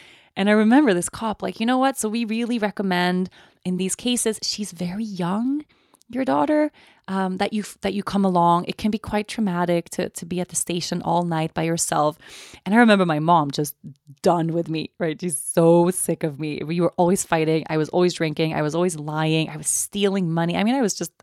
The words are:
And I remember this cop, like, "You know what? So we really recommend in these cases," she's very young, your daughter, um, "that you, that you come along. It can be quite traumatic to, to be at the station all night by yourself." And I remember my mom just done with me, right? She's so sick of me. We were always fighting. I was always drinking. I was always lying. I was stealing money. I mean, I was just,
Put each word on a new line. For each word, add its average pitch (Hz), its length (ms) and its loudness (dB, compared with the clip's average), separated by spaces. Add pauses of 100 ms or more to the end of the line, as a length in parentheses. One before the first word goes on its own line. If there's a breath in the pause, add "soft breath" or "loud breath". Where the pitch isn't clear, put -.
(360 loud breath)
And 196 140 2
I - 20 6
remember 220 400 6
this 175 160 0
cop, 220 320 -8
like, 190 180 -6
"You 226 60 -2
know 254 140 2
what? 269 180 0
So 220 140 -4
we 233 160 -2
really 226 320 -2
recommend 185 720 0 (340 soft breath)
in 180 140 -2
these 185 180 -2
cases," 226 460 -2
she's - 300 -6
very 180 320 -6
young, 214 600 -4 (460 soft breath)
your 254 140 -4
daughter, 294 460 2 (360 soft breath)
um, 190 300 -2
"that 202 160 -4
you, 208 120 -4 (180)
that 196 100 -2
you 196 100 -4
come 196 220 0
along. 175 400 4
It - 140 -8
can 214 120 0
be 214 80 -2
quite 208 300 -4
traumatic 175 640 -2
to, - 180 -4
to - 180 -12
be 175 140 -4
at 175 80 -4
the - 80 -8
station 175 460 -4
all 170 220 0
night 160 280 -2
by 160 120 -2
yourself." 160 540 0 (460 loud breath)
And 190 100 0
I 233 40 6
remember 214 260 6
my 156 140 0
mom 156 320 4
just 147 260 -4 (460)
done 170 260 2
with 165 220 -2
me, 160 280 -6
right? 160 220 -4
She's 175 180 -6
so 170 520 4
sick - 320 -4
of 143 180 -6
me. 151 240 -6
We 170 160 -2
were 170 160 0
always 180 280 2
fighting. 160 440 0
I 156 80 -2
was 156 140 0
always 180 240 2
drinking. 160 400 -2
I 151 80 0
was 151 120 -2
always 175 220 0
lying. 156 540 -2
I 151 80 -14
was 151 100 -8
stealing 196 640 -2
money. 170 240 0
I 185 80 0
mean, 233 100 2
I 277 60 0
was 208 140 0
just, - 180 -8 (100)